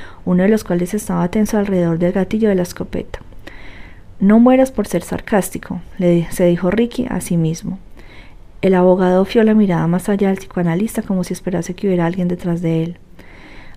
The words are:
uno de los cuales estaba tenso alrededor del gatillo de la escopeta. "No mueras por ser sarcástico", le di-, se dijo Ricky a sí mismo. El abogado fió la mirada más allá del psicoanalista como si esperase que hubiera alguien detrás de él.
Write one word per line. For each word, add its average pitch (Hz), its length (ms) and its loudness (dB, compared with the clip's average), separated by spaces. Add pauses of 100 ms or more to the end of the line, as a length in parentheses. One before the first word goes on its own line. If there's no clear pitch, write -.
(260)
uno 180 180 2
de 196 60 4
los 220 140 2
cuales 175 300 -2
estaba 180 360 -2
tenso 220 280 0
alrededor 180 400 0
del 175 140 0
gatillo 208 380 0
de 190 60 2
la 180 60 2
escopeta. - 560 -8 (1040)
"No 208 200 6
mueras 262 320 6
por 208 140 -4
ser 170 160 -2
sarcástico", - 800 -4 (160)
le 175 140 2
di-, 170 180 2
se - 160 0
dijo 180 240 2
Ricky 240 400 -2
a 185 100 -4
sí 170 160 -4
mismo. 165 440 -2 (840)
El 190 140 4
abogado 185 500 4
fió 226 180 2
la 214 120 4
mirada 175 320 2
más 180 200 -2
allá 202 200 0
del 190 100 0
psicoanalista 180 640 -2
como 185 220 -2
si 180 100 -6
esperase 180 400 -6
que 202 140 -4
hubiera 175 180 2
alguien 180 220 -2
detrás 175 340 -4
de 165 220 0
él. 175 140 -8 (800)